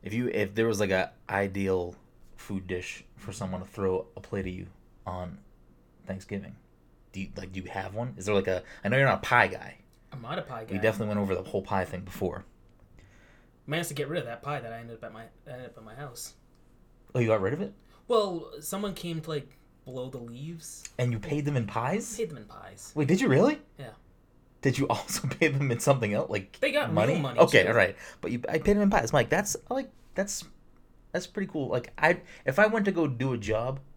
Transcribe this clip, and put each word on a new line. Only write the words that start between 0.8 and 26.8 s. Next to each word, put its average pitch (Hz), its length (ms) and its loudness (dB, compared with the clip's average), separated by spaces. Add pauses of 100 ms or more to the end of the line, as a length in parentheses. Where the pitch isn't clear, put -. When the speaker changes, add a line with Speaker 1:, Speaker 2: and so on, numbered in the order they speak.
Speaker 1:
a 92 200 2 (160)
ideal 95 680 0 (420)
food 95 280 -10
dish 90 380 -8 (140)
for - 160 -12
someone 92 280 -6
to 92 60 -12
throw 92 380 -2 (100)
a 104 60 -14
plate 98 260 -6
of 92 60 -6
you 92 140 -10 (380)
on 90 320 -8 (720)
Thanksgiving, 95 480 -8 (560)
do 98 80 -10
you, 95 160 -6
like, 90 160 -12
do 95 80 -8
you 92 100 -10
have 95 240 -6
one? 120 240 -6
Is 92 80 -10
there, 104 100 2
like, 98 120 4
a, 92 160 -2 (200)
I - 40 0
know 113 100 2
you're 135 80 6
not 107 140 4
a - 80 -8
pie 120 200 8
guy. - 280 -8 (380)
Speaker 2:
I'm 131 80 -12
not 139 180 -6
a - 40 -8
pie 113 260 -12
Speaker 1:
We 98 80 -2
Speaker 2:
guy. 95 40 0
Speaker 1:
definitely 107 280 2
went 104 100 0
over 98 160 0
the 92 80 -4
whole 95 180 -4
pie 98 240 0
thing 90 160 -8
before. - 440 -6 (1200)
Speaker 2:
Managed 160 220 -4
to 147 60 -8
get 135 120 -4
rid 165 120 -2
of - 60 -6
that 117 160 -10
pie 139 200 -6
that 113 100 -10
I 117 60 -10
ended 117 180 -14
up 113 80 -16
at 110 100 -14
my, 110 100 -14 (220)
ended 127 220 -14
up 117 100 -18
at 113 60 -20
my 110 100 -18
house. 127 400 -14 (800)
Speaker 1:
Oh, 127 60 2
you 120 80 4
got 107 140 4
rid 98 120 2
of 165 80 -4
it? 202 120 -6 (340)
Speaker 2:
Well, 196 420 2 (120)
someone 196 320 -6
came 170 280 -6
to, 160 80 -12
like, 147 280 -6 (280)
blow 127 240 -8
the 127 80 -10
leaves. 135 680 -12 (140)
Speaker 1:
And 123 140 2
you 113 80 -2
paid 147 260 -2
them 147 120 0
in 113 100 0
pies? 127 500 -2
Speaker 2:
Paid 220 120 -4
them 151 80 -12
in 104 80 -16
pies. - 500 -18
Speaker 1:
Wait, 151 120 2
did 190 140 6
you 262 60 4
really? 226 320 6 (180)
Speaker 2:
Yeah. 127 120 -16 (720)
Speaker 1:
Did 131 160 4
you 139 100 2
also - 400 -2
<laughs> 131 120 -4
pay 165 80 6
them 139 240 2
in 117 80 0
something 117 340 4
else, 123 160 -2
like 98 300 -4
Speaker 2:
They 285 120 2
got 285 220 0